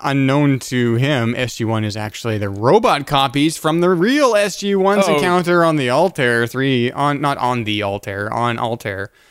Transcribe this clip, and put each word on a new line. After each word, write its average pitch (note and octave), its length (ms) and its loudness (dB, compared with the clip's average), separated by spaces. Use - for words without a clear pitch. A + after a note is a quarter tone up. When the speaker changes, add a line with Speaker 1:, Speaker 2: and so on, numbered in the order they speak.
Speaker 1:
unknown C#3 580 2
to A#2+ 340 0
him, B2 420 0
S B2 200 -4
G A#2+ 80 -4
one A2 200 0
is G#2 120 -4
actually G#2+ 420 -6
the G2+ 100 -4
robot C#3+ 580 2
copies C#3+ 520 0
from D#3+ 220 0
the F3+ 100 2
real A#3 440 2
S G#3 220 0
G G3+ 180 -2
ones G3 320 2
Speaker 2:
Oh. D#3+ 100 2
Speaker 1:
encounter F3 480 2
on D#3+ 120 2
the B2+ 140 0
Altair B2 560 0
three, B2+ 460 0
on, C#3+ 280 -2
not C#3+ 180 -2
on B2 260 -2
the G#2+ 180 -4
Altair, G2+ 500 -6
on A#2 260 -2
Altair, A2 520 -6